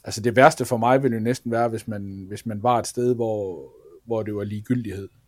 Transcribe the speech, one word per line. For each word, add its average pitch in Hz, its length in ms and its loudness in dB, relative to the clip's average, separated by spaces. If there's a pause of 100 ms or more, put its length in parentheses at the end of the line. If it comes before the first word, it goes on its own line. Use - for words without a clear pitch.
altså, 104 180 -8
det 113 140 0
værste 131 300 8
for 123 120 -2
mig 127 260 4
ville 117 140 2
jo 110 60 -2
næsten 120 280 -2
være, 117 180 0
hvis 110 180 -8
man, 98 400 -10
hvis 101 180 -12
man 107 180 -6
var 120 160 2
et - 80 -6
sted, 123 280 0
hvor, 101 560 -4 (340)
hvor 113 180 -2
det 104 120 -6
var 101 80 -4
ligegyldighed. 104 640 -4 (180)